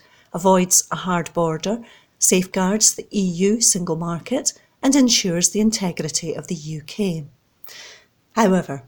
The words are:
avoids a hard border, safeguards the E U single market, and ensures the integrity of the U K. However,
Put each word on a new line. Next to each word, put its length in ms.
avoids 580
a 60
hard 380
border, 480
safeguards 760
the 180
E 100
U 380
single 380
market, 560
and 140
ensures 540
the 100
integrity 760
of 140
the 80
U 320
K. 380
However, 540